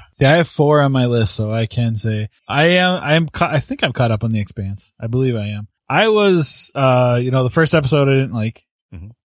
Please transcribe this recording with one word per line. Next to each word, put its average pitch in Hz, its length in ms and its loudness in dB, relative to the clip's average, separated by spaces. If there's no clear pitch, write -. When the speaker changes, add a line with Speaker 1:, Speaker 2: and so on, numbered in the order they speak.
Speaker 1:
See, - 120 0
I 147 120 4
have 170 100 2
four 147 340 2
on 139 120 0
my 127 140 2
list, 117 280 0
so 107 160 -4
I 113 140 -2
can 117 320 -2
say 107 320 -4
I 143 200 0
am, 180 360 2
I 147 120 0
am 165 120 0
ca-, - 240 -2
I 151 80 0
think - 240 -4
I'm - 80 -2
caught 120 200 0
up 110 120 -2
on 113 80 -2
The 110 80 0
Expanse. 101 600 -8
I 113 80 -8
believe 123 280 0
I 104 120 -4
am. 104 200 -8
I 180 180 2
was, 202 680 0
uh, 127 480 2
you 127 100 -2
know, 131 120 2
the 127 60 0
first 160 260 2
episode 143 320 2
I 135 60 4
didn't 135 200 0
like, 113 300 -6
Speaker 2:
Mm-hmm. 90 120 -16